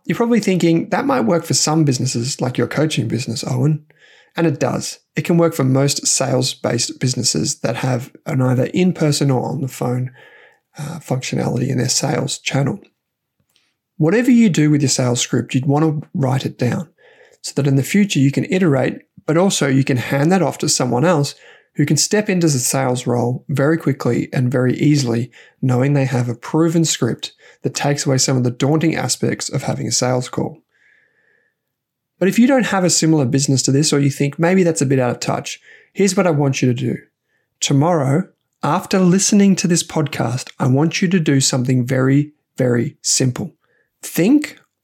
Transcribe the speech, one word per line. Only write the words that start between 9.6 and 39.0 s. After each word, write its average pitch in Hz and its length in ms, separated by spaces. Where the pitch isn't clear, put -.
the 131 60
phone, 127 420
uh, 156 220
functionality 127 720
in 127 100
their 123 100
sales - 500
channel. 139 400
Whatever 220 340
you 233 200
do 151 200
with 143 120
your 131 80
sales 123 300
script, 123 340
you'd 131 100
want 151 380
to - 100
write 131 320
it - 140
down - 320
so - 140
that 139 120
in 139 100
the 139 60
future 202 360
you 139 120
can 135 200
iterate, 151 480
but 156 140
also 180 300
you 135 160
can 139 120
hand 139 340
that 185 120
off 135 160
to 156 100
someone 127 380
else 147 280
who 151 120
can 151 100
step 208 320
into 175 180
the 143 120
sales 127 480
role 120 420
very 147 300
quickly - 540
and 123 200
very 127 220
easily, 123 560
knowing 131 300
they 139 120
have 123 240
a 117 60
proven 165 500
script - 480
that 139 120
takes 143 300
away 135 140
some 131 180
of 123 80
the 123 60
daunting 151 440
aspects - 540
of 139 140
having 123 240
a 120 60
sales 123 360
call. - 300
But 180 100
if 190 100
you 240 80
don't 262 200
have 190 180
a 170 60
similar 160 340
business 135 380
to 131 100
this, 151 200
or 147 60
you 139 120
think 143 280
maybe 180 240
that's 160 200
a 135 40
bit 135 120
out 123 120
of - 100
touch, - 400
here's 190 240
what 190 100
I 175 40
want 143 320
you 131 60
to 123 60
do. 127 240
Tomorrow, 151 680
after 180 380